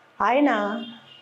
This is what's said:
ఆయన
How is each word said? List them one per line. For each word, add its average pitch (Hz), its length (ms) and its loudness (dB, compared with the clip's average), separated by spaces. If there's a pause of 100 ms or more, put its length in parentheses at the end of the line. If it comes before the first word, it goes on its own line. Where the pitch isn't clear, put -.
(220)
ఆయన 233 600 0 (380)